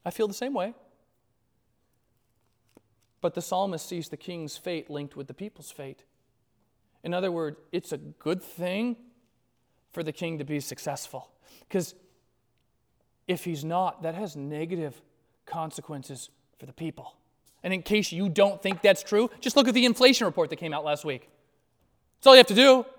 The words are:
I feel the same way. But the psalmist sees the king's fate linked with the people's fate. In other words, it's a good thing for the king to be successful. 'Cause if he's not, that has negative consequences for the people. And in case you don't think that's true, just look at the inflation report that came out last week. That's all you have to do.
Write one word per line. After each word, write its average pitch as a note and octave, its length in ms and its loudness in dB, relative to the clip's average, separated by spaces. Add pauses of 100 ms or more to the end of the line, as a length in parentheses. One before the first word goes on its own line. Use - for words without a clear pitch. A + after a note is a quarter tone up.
I F#3+ 60 -6
feel A3 160 -4
the G3+ 80 -8
same C4 180 -8
way. G#3 220 -4 (2500)
But F3 120 -2
the E3+ 80 -8
psalmist F#3 460 -4
sees E3+ 200 -10
the D3+ 100 -14
king's E3 380 -12
fate F3 340 -10
linked C#3+ 280 -12
with C#3 100 -12
the C#3 60 -18
people's - 380 -16
fate. C#3 340 -18 (960)
In E3+ 100 -6
other F#3 180 -2
words, D#3+ 260 -6 (160)
it's F3+ 180 -6
a D3+ 60 -8
good D3+ 440 -6
thing G3+ 540 -6 (960)
for E3+ 120 -8
the D3+ 100 -6
king E3 240 -8
to C#3+ 80 -8
be D3 160 -6
successful. - 680 -10 (400)
'Cause - 260 -4 (1300)
if F3+ 160 -4
he's D#3 220 -8
not, F3 380 -4
that E3 120 -6
has F3 220 -10
negative D3+ 640 -8 (440)
consequences D3+ 840 -12 (280)
for - 80 -20
the C#3 80 -20
people. - 440 -12 (440)
And F3+ 120 -4
in F#3 100 -6
case G#3 300 0
you F#3 160 -2
don't G3 340 2
think G3 180 -4
that's G3 220 6
true, A3 260 0 (120)
just B3+ 160 2
look C4 100 6
at B3+ 60 2
the A#3+ 120 4
inflation B3 400 4
report E3 260 0
that D#3 40 -6
came D#3+ 180 -8
out D3+ 120 -6
last D3 180 -4
week. C#3 260 -8 (880)
That's - 100 6
all C4 80 12
you C4 40 12
have A#3+ 80 10
to G3+ 80 0
do. C4 300 8 (140)